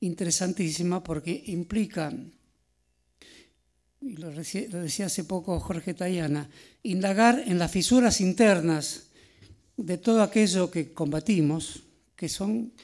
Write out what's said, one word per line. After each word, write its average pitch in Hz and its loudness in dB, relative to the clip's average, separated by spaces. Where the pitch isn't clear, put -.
interesantísima 175 -2
porque 165 -6
implica, 175 -4
y 247 -12
lo 160 -12
reci-, 170 -8
lo 175 -8
decía 175 -4
hace 180 -4
poco 180 -4
Jorge 170 -6
Tayana, 160 -2
indagar 202 2
en 180 2
las 170 0
fisuras 233 4
internas 175 2
de 175 -4
todo 226 4
aquello 190 2
que 160 -6
combatimos, 156 0
que 160 -6
son 220 -4